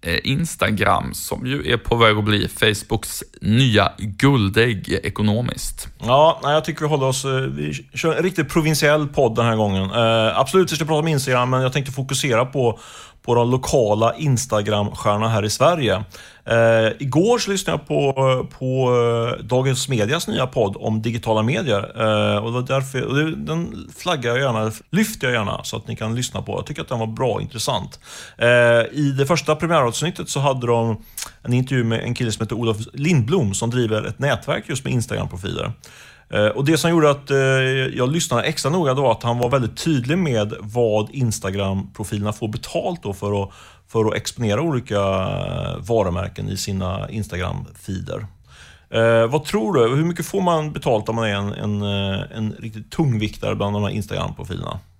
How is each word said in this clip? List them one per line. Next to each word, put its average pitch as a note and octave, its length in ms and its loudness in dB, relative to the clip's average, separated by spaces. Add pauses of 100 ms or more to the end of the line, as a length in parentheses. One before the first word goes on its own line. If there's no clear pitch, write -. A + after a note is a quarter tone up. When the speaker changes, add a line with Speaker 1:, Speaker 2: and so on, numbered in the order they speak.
Speaker 1:
eh, - 220 -2
Instagram, G#2+ 880 0
som - 320 -8
ju C#3 260 -2
är A#2+ 40 2
på A#2+ 200 -2
väg A2 220 6
att G#2+ 60 0
bli G#2 240 2
Facebooks - 760 -2 (180)
nya A2 580 4
guldägg A2 920 2
ekonomiskt. - 1000 -2 (100)
Speaker 2:
Ja, C#3+ 440 4
nej, C#3+ 120 2
jag D#3 100 2
tycker D3+ 160 -6
vi D3+ 80 0
håller C#3 180 2
oss, C3 180 -2
eh, C#3 60 -2
vi C3+ 640 -4
kör D#3 220 0
en D3+ 60 0
riktigt F3 300 -2
provinsiell D3+ 540 2
podd B2+ 300 2
den A#2 100 2
här A2+ 100 2
gången. F#2+ 340 2
Eh, A2+ 480 4
absolut, E3+ 340 4
vi D3+ 40 -4
ska D#3 80 -2
prata D3+ 160 2
om D#3+ 80 0
Instagram, B2+ 420 0
men C3 120 2
jag B2+ 100 0
tänkte C#3 200 -4
fokusera C3 540 0
på, B2+ 320 -2 (440)
på A#2+ 120 2
de A#2+ 160 4
lokala A#2 640 2
Instagram-stjärnorna G#2+ 1120 0
här G#2+ 160 0
i G#2+ 60 0
Sverige. B2+ 540 2 (460)
Eh, A2+ 480 4
igår E3+ 400 2
så G3+ 120 -4
lyssnade F#3 280 -2
jag - 100 -10
på, C#3+ 260 2 (440)
på, C3 360 2 (440)
eh, - 60 -12
Dagens C3 440 0
Medias B2+ 400 0
nya E3 180 0
podd G#2+ 320 0
om A2 240 -2
digitala A2+ 400 0
medier. A2+ 400 0 (180)
Eh, G#2+ 360 2
och G#2+ 100 -2
det A#2 80 -4
var B2+ 80 -2
därför, C3 440 -2
och A#2 80 -2
det, D#3 220 0
den D3+ 520 -6 (100)
flaggar C3+ 320 -2
jag B2 100 2
gärna, A2 320 0 (180)
lyfter G3+ 360 0
jag B2 80 0
gärna G#2+ 300 -2
så - 120 -8
att A2+ 120 -10
ni A2+ 80 -8
kan A2 180 -4
lyssna A#2+ 280 -6
på. - 100 -8
Jag - 140 -4
tycker D3 160 -10
att - 60 -10
den B2 100 -4
var A2 80 -2
bra A#2 220 -2
och G#2 140 -2
intressant. - 580 -6 (380)
Eh, A#2 100 4 (440)
i C#3+ 260 0
det C#3 80 4
första D#3 300 2
premiäravsnittet D#3+ 720 0
så C#3+ 120 -4
hade C3 260 0
de A#2 380 0 (380)
en A#2+ 100 -2
intervju B2+ 320 2
med A2+ 160 0
en A#2+ 140 -4
kille A#2 180 -2
som A2+ 120 -4
heter G#2+ 120 -4
Olof A2+ 200 0 (160)
Lindblom C#3+ 600 2
som A#2 160 -2
driver A2 320 0
ett - 160 -6
nätverk C#3 480 -2
just B2 180 -6
med B2+ 80 -2
Instagram-profiler. G2 800 -4 (600)
Eh, G#2 140 2
och C3+ 180 0
det D#3 140 4
som E3+ 120 2
gjorde D#3 200 6
att, C3+ 200 -2
eh, C#3 80 4 (580)
jag B2+ 160 0
lyssnade B2 300 0
extra C#3+ 280 -2
noga, D#3 240 2
det C#3+ 60 0
var B2+ 120 4
att G#2+ 100 -2
han A#2+ 160 0
var B2 100 0
väldigt B2 360 0
tydlig D3 340 0
med A2+ 420 0
vad G#2+ 500 0
Instagram-profilerna G2+ 1200 -4
får A2+ 160 -6
betalt E3+ 540 -6
då G2+ 120 -6
för G2+ 280 -2
att, G2 80 -8 (380)
för A2+ 160 2
att G#2+ 100 2
exponera A2 460 -2
olika, B2+ 380 -2
eh, F#2 800 -2
varumärken F#2+ 720 -2
i G2 80 -4
sina F#2+ 540 -4
Instagram-feeder. F#2 1160 -8 (640)
Eh, A2+ 360 4
vad D3+ 180 0
tror G#3 300 -2
du? A#2+ 220 4
Hur D#3 80 2
mycket E3+ 220 -2
får G3 140 -2
man D#3+ 320 0
betalt B2 360 -2
om A2+ 80 -2
man A2+ 80 -2
är G#2 100 0
en, G2+ 180 -4
en, G#2 300 -4
eh, G2 380 -4 (140)
en A2 240 -4
riktigt G#2+ 340 -12
tungviktare G#2+ 600 0
bland G2+ 220 -2
de G#2 60 0
här G2+ 80 -2
Instagram-profilerna? F#2 880 -6 (220)